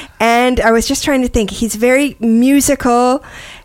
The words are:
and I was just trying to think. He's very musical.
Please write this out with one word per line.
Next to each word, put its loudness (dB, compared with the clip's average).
and 2
I 2
was 0
just -4
trying 0
to -2
think. -2
He's -4
very 0
musical. 2